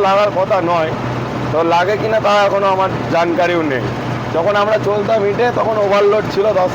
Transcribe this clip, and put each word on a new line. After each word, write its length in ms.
লাগার 320
কথা 180
নয়, 200
তো 60
লাগে 280
কিনা 240
তা 60
এখনো 280
আমার 160
জানকারিও 480
নেই। 120
যখন 280
আমরা 140
চলতাম 320
ইটে, 160
তখন 160
ওভারলোড 400
ছিল 120
দশ 140